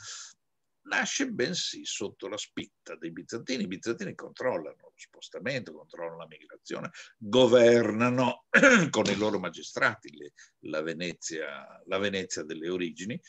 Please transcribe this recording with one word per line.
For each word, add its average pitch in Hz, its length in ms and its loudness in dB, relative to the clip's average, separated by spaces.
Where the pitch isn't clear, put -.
nasce 269 460 -4
bensì - 540 -4
sotto 98 460 -8
la 104 80 -8
spinta - 580 -12
dei 165 160 -10
bizantini. 117 520 -8
I 90 40 -4
bizantini 95 480 -6
controllano - 640 -6
lo - 160 -20
spostamento, 101 800 -10
controllano 82 440 -12
la 80 100 -16
migrazione, - 640 -12
governano 120 1300 6
<clears throat> 220 400 8
con 107 160 2
i 98 120 2
loro 104 200 0
magistrati 92 760 -4
le, 73 160 -16
la 78 120 -2
Venezia, 78 1040 -8
la 95 120 -4
Venezia 95 460 -4
delle 78 260 -8
origini, 90 600 -6